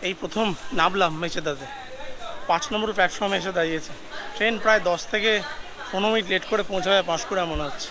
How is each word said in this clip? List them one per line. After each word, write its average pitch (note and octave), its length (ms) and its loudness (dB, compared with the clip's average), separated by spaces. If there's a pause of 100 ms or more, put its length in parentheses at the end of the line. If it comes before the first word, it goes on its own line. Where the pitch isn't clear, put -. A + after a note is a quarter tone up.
এই F#3 140 -2
প্রথম G#3 260 0 (340)
নামলাম F3+ 320 4 (100)
মেচেদাতে, D#3 440 -4 (800)
পাঁচ E3+ 140 4 (100)
নম্বর G#3+ 240 0
প্ল্যাটফর্মে G3 440 2
এসে F#3 180 -4
দাঁড়িয়েছে। D#3+ 340 0 (420)
ট্রেন A3+ 280 2
প্রায় A3 180 6 (100)
দশ E3+ 100 2 (120)
থেকে G#3+ 180 2 (600)
পনেরো G3+ 220 2
মিনিট A3 200 2
লেট F#3 180 0
করে G#3+ 200 2
পৌঁছাবে F#3+ 300 4 (100)
পাঁশকুড়া F3+ 320 0 (100)
মনে D3+ 140 -2
হচ্ছে। - 240 -6